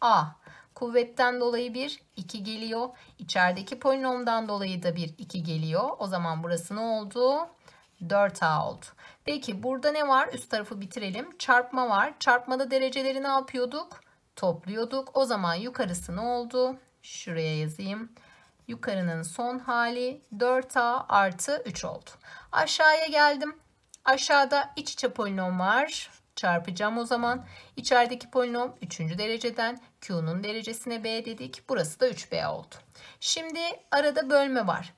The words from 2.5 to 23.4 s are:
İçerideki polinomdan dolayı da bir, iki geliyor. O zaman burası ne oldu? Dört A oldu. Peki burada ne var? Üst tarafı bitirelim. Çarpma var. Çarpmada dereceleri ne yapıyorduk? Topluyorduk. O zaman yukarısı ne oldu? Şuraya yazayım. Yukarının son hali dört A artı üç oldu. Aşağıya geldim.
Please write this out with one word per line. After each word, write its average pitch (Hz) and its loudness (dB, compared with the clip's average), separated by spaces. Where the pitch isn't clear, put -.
İçerideki 190 0
polinomdan 247 0
dolayı 190 -4
da 175 0
bir, 170 -6
iki 180 -8
geliyor. 160 0
O 202 -4
zaman 170 -2
burası 170 -4
ne 214 -4
oldu? 233 0
Dört 202 2
A 156 2
oldu. - -12
Peki 247 -6
burada 262 0
ne 302 0
var? 269 4
Üst 254 -12
tarafı 208 -6
bitirelim. 208 -8
Çarpma 247 2
var. 202 2
Çarpmada 247 2
dereceleri 262 0
ne 277 -2
yapıyorduk? 269 -2
Topluyorduk. 220 -2
O 269 4
zaman 196 0
yukarısı 190 -4
ne 202 -4
oldu? 247 0
Şuraya 160 -4
yazayım. 190 -6
Yukarının 185 -2
son 247 -6
hali 247 -2
dört 254 2
A 240 2
artı 196 2
üç 185 -8
oldu. - -10
Aşağıya 311 6
geldim. 294 4